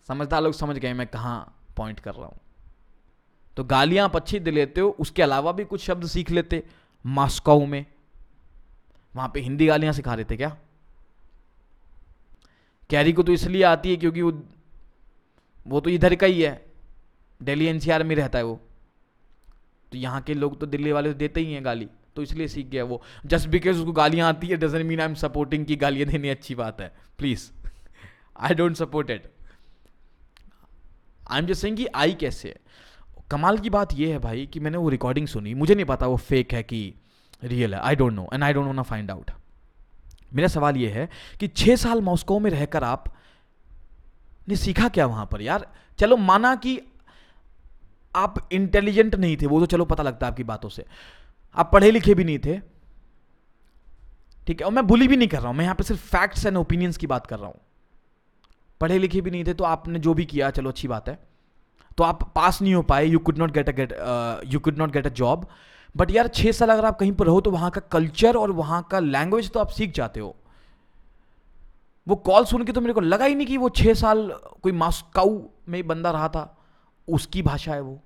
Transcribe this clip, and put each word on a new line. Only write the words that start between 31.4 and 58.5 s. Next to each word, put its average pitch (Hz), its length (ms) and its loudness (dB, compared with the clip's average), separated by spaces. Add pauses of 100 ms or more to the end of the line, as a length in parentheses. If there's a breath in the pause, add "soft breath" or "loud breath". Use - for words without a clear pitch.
just 175 160 -2
saying 214 200 -4
कि 247 180 -4
आई 156 180 0
कैसे 123 360 -8
है। - 60 -16 (760 soft breath)
कमाल 165 260 2
की 214 120 -4
बात 196 240 0
ये 147 180 -2
है 147 80 -4
भाई 120 260 -6
कि 151 140 -12
मैंने 151 180 -4
वो 170 120 0
रिकॉर्डिंग 131 380 -2
सुनी, 107 260 -8
मुझे 156 220 4
नहीं 202 100 -2
पता 127 220 -2
वो 127 100 2
फेक 127 360 0
है 117 100 -4
कि 107 320 -8 (480 soft breath)
रियल 120 320 -2
है, 98 60 -6
I 139 140 2
don't 127 180 2
know 92 160 -8
and 135 140 -4
I 147 100 2
don't 139 220 -2
wanna 131 180 -6
find 98 260 -8
out। - 120 -12 (1040)
मेरा 151 140 2
सवाल 147 300 0
ये 120 120 0
है 123 200 -6 (300 loud breath)
कि 208 80 -4
छह 226 280 4
साल 233 260 0
मॉस्को 190 380 0
में 208 120 2
रहकर 147 320 -2
आप 123 320 -4 (1300 soft breath)
ने 202 60 0
सीखा 208 340 2
क्या 170 160 2
वहाँ 110 200 -4
पर 104 160 -8
यार? 151 320 -4 (260 soft breath)
चलो 226 180 6
माना 214 380 4
कि 254 260 -4 (1300 soft breath)
आप 202 360 -2
इंटेलिजेंट 202 640 4
नहीं 175 220 2
थे, 147 80 0
वो 147 140 4
तो 170 60 6
चलो 170 200 2
पता 151 180 0
लगता 127 240 -4
है 117 40 -4
आपकी 123 120 -8
बातों 110 260 -8
से, - 160 -16 (720 loud breath)
आप 170 180 2
पढ़े 202 180 6
लिखे 220 220 4
भी 185 100 2
नहीं 151 160 -2
थे, 160 200 -6 (1900)
ठीक 165 140 -4
है, 156 40 -4
और 196 60 -2
मैं 240 160 2
बुली 233 200 8
भी 269 100 6
नहीं 240 100 4
कर 147 120 -2
रहा 120 80 -4
हूँ, 123 80 -4
मैं 156 80 0
यहाँ 185 120 0
पे - 80 -4
सिर्फ - 320 -4
facts 190 280 0
and 190 140 0
opinions 175 400 -2
की 160 100 -8
बात 127 200 -4
कर 110 120 -10
रहा 101 80 -14
हूँ। - 120 -18 (1200)